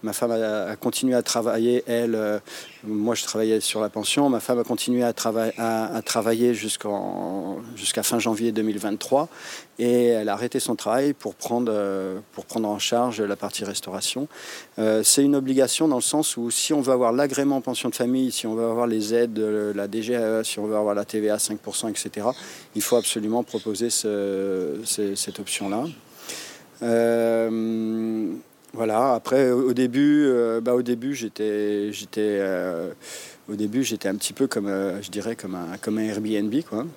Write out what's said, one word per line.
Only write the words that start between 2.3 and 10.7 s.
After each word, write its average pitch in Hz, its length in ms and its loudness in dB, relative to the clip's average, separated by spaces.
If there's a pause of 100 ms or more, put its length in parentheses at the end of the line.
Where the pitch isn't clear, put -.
moi, 107 320 0
je - 80 -4
travaillais 110 380 2
sur - 180 -2
la 107 100 0
pension. 139 400 2
Ma 117 100 2
femme 123 200 0
a 117 40 2
continué 123 400 0
à 117 100 2
trava-, 113 440 0
à, 113 380 -2
à 113 60 -2
travailler 117 520 2
jusqu'en, 95 1040 -4 (180)
jusqu'à 107 280 -2
fin 117 160 2
janvier 113 320 0
deux 110 120 0
mille 104 160 0
vingt-trois. 110 480 0 (500)
Et 120 300 4
elle 110 220 2
a 101 40 0
arrêté 120 260 -2
son - 160 -2